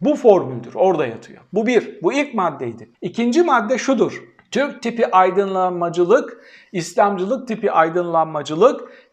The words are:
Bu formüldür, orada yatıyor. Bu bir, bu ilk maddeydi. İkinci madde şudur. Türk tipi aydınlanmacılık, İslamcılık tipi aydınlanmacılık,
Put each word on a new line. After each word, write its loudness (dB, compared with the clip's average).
Bu 2
formüldür, 2
orada 2
yatıyor. -14
Bu -2
bir, -2
bu 0
ilk -2
maddeydi. -6
İkinci 0
madde 2
şudur. 0
Türk -4
tipi -2
aydınlanmacılık, 2
İslamcılık -2
tipi -2
aydınlanmacılık, 0